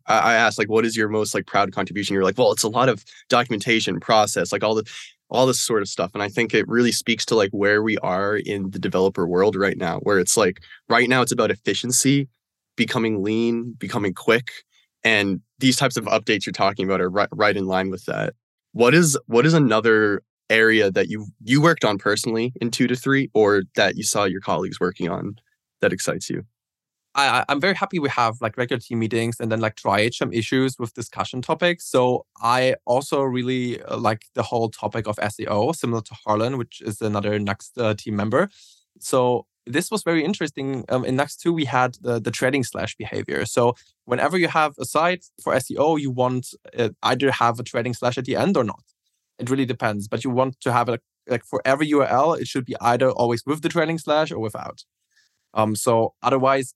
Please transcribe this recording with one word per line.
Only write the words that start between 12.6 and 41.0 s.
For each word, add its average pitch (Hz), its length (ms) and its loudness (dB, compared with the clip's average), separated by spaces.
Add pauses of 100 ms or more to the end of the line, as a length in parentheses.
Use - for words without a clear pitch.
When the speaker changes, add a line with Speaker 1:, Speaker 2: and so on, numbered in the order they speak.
Speaker 1:
becoming 110 460 0
lean, 117 500 0
becoming 101 420 -4
quick. 117 360 0 (540)
And 101 360 2 (180)
these 131 180 2
types 127 200 0
of 113 80 -4
updates 107 420 0
you're 104 60 -8
talking 98 320 -2
about 95 160 0
are 92 100 0
ri-, 101 220 0
right 101 240 2
in 95 100 -4
line 95 240 -2
with 92 160 -10
that. - 280 -4 (380)
What 120 220 4
is, 160 320 4
what 117 200 4
is 165 80 4
another 110 680 4 (280)
area 110 400 4
that 95 180 0
you, 107 180 -8 (160)
you 127 180 2
worked 160 240 4
on 104 140 0
personally 113 640 -2
in 117 100 -2
two 123 160 0
to 123 100 0
three, 135 380 0
or 101 280 6 (120)
that 101 220 2
you 98 80 -8
saw 104 200 0
your 95 160 -2
colleagues 92 400 -4
working 90 280 -2
on 92 280 -6 (440)
that 101 120 2
excites - 380 -6
you? - 140 -6 (680)
Speaker 2:
I, 135 240 2
I, - 100 0
I'm 143 120 0
very 185 140 2
happy 190 240 -4
we 139 120 -2
have, 117 300 0
like, 113 160 -4
regular 123 240 -2
team 117 180 -6
meetings 113 420 -2
and 113 100 -4
then, 110 100 0
like, 110 160 -2
try 104 340 2
some - 220 -4
issues 131 460 0
with 117 160 -8
discussion 120 480 -8
topics. 170 460 -2
So 123 380 2 (160)
I 127 320 2 (100)
also 139 380 0
really, 123 600 -2
uh, - 140 -8
like 110 380 -2
the 120 80 -2
whole 113 260 -2
topic 110 380 -6
of 107 140 -6
S 104 200 -6
E - 60 -6
O, 107 260 0
similar 117 300 -4
to - 120 -18 (120)
Harlan, 113 320 0
which - 220 -10
is 104 200 -8
another 104 380 -2
Nuxt, 101 400 -6
uh, 110 160 0
team 107 220 -6
member. 123 340 0 (500)
So 123 460 0 (200)
this 143 240 -4
was 214 120 -4
very 165 220 0
interesting. 139 640 -6
Um, 127 160 -2